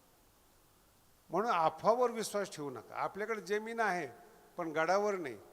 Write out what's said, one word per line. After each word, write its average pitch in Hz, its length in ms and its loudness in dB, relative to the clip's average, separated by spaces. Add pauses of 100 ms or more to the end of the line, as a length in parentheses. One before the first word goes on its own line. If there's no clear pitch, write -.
(1300)
म्हणून 208 200 0
अफवावर 196 600 4
विश्वास 208 460 -4
ठेवू 143 140 -6
नका. 117 240 -12
आपल्याकडे 196 460 -4
जमीन 214 400 -4
आहे 180 280 0 (480)
पण 165 120 -2
गडावर 185 480 2
नाही, 135 200 -6 (160)